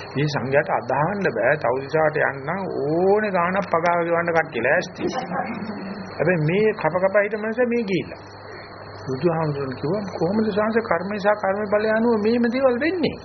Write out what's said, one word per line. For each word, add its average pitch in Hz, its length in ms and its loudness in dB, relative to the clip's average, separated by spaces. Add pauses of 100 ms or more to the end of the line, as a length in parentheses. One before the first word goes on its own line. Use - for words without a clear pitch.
මේ 143 220 0
සංඝයාට 143 420 0
අදහන්න 147 580 0
බෑ 120 280 2
තවුතිසාට 147 600 0
යන්න 135 300 0
ඕනේ 180 840 0
ගාණක් 185 380 0
පගාව 170 320 2
ගෙවන්න 170 300 0
කට්ටිය 160 320 0
ලෑස්ති. 151 420 0 (1040)
හැබැයි 175 300 2
මේ 185 320 4
කප 196 240 -2
කප 190 220 2
හිට 208 180 2
මනස 220 260 -4
මේ 233 200 2
ගිහිල්ලා. 185 380 -2 (800)
බුදුහාමුදුරන් 143 760 -2
කිව්වා 147 360 -2
කොහොමද 214 360 0
සංස 214 360 0
කර්මය 185 340 -2
සහ 202 200 2
කර්ම 196 300 -2
ඵලය 208 240 2
අනුව 226 280 2
මේම 233 280 2
දේවල් 247 320 2
වෙන්නේ? 320 460 0